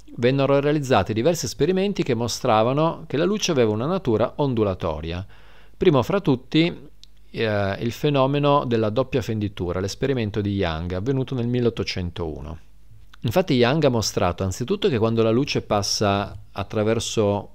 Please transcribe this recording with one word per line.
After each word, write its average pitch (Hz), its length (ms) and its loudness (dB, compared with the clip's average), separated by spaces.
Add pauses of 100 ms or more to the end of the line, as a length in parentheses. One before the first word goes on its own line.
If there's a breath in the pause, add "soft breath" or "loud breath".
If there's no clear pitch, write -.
(160)
vennero 135 420 4
realizzati 135 540 2
diversi 143 320 0
esperimenti 185 580 0
che 135 120 0
mostravano 120 920 0
che 131 120 -4
la 170 80 0
luce 196 240 -2
aveva 120 220 4
una 110 120 -2
natura 135 520 0
ondulatoria. 92 920 -2 (500 soft breath)
Primo 147 260 4
fra 196 180 -2
tutti, 156 680 0 (420)
eh, 101 480 0
il 117 140 -4
fenomeno 143 720 2
della 113 240 0
doppia 127 320 0
fenditura, 98 600 -2
l'esperimento 110 600 -2
di 101 120 0
Young, 87 400 -2
avvenuto 131 420 -2
nel 120 120 -2
milleottocentouno. 87 1120 -2 (580)
Infatti 151 360 0
Young 127 280 4
ha 143 60 4
mostrato 101 560 0
anzitutto 127 440 -2
che 123 100 2
quando 113 240 2
la 110 100 4
luce 120 300 0
passa 101 760 0 (140)
attraverso 107 1040 0